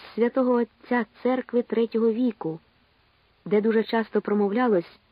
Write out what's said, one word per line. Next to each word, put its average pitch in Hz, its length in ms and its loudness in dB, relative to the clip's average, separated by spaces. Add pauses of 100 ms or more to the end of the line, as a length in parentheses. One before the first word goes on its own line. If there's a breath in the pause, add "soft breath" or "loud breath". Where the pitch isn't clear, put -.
(160)
святого 247 380 0
отця 240 520 -2 (180)
церкви 247 380 0
третього 226 500 0
віку, 214 480 -4 (880)
де 202 160 2
дуже 220 220 2
часто 214 380 -2
промовлялось, 208 800 0 (120)